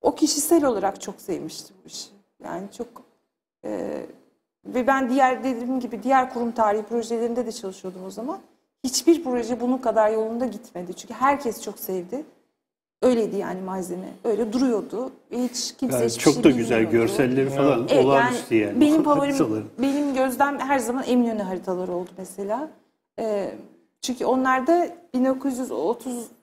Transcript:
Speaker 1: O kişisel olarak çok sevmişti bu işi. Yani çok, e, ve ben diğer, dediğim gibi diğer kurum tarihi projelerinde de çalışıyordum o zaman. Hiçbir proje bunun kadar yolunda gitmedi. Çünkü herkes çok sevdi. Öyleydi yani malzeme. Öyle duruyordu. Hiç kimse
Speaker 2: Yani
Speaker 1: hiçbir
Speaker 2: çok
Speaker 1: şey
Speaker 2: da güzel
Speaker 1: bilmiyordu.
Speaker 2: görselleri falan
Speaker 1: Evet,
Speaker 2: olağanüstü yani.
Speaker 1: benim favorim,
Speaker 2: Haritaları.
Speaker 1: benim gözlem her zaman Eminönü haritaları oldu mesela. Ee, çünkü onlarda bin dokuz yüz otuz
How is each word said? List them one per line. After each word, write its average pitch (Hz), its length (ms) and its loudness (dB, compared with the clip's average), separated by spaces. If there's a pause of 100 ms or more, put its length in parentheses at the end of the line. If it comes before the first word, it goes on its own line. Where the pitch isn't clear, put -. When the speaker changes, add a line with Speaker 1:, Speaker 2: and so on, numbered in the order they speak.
Speaker 1:
O 285 140 0
kişisel 302 500 2
olarak 196 360 0
çok - 200 -12
sevmişti 156 520 -10 (100)
bu 160 40 -20
işi. - 200 -14 (360)
Yani 185 240 -10 (100)
çok, 240 100 -10 (800)
e, 82 360 -6 (640)
ve 220 220 -2
ben 269 220 2
diğer, 254 340 2
dediğim 254 360 -2
gibi 233 240 -8
diğer 254 300 2
kurum 233 180 -2
tarihi 214 320 2
projelerinde 233 640 -2
de 220 60 -8
çalışıyordum 190 560 -12
o - 40 -12
zaman. 247 280 -8 (440)
Hiçbir 302 400 2
proje 240 380 -2
bunun 247 160 0
kadar 220 340 2
yolunda 220 340 -2
gitmedi. 180 480 -10
Çünkü - 200 -16
herkes 262 480 0
çok 208 180 -12
sevdi. 190 460 -8 (760)
Öyleydi 226 360 2
yani 185 240 -6
malzeme. 185 460 -8 (160)
Öyle 214 300 0
duruyordu. 247 580 0 (200)
Hiç - 460 -4
kimse 240 200 -2
Speaker 2:
Yani 117 80 2
Speaker 1:
hiçbir 113 180 -2
Speaker 2:
çok 151 100 6
Speaker 1:
şey 123 100 -2
Speaker 2:
da 160 60 10
güzel 117 360 2
Speaker 1:
bilmiyordu. 113 220 4
Speaker 2:
görselleri 135 420 2
falan 139 400 2
Speaker 1:
Evet, 269 160 6
Speaker 2:
olağanüstü 240 500 2
yani. 214 260 4
Speaker 1:
benim 302 220 6
favorim, 285 180 4 (100)
Speaker 2:
Haritaları. 110 320 0 (180)
Speaker 1:
benim 277 340 0
gözlem 262 440 0
her 269 200 2
zaman 240 280 -2
Eminönü 233 340 2
haritaları 185 500 -4
oldu 180 260 -4
mesela. 208 520 -8 (500)
Ee, 202 320 -4 (500)
çünkü - 240 -4
onlarda 262 600 4 (260)
bin 254 120 2
dokuz 262 340 0
yüz 262 120 -6
otuz 233 540 -4 (180)